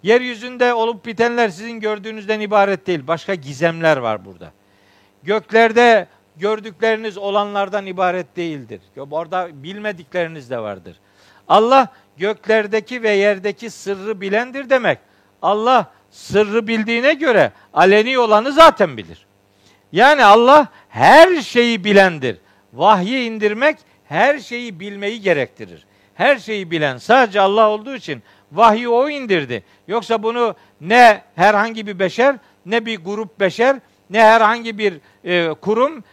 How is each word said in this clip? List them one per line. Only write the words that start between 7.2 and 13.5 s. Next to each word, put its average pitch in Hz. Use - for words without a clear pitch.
ibaret 180
değildir. 135
Orada 170
bilmedikleriniz 165
de 123
vardır. 95
Allah 226
göklerdeki 214
ve 220
yerdeki 202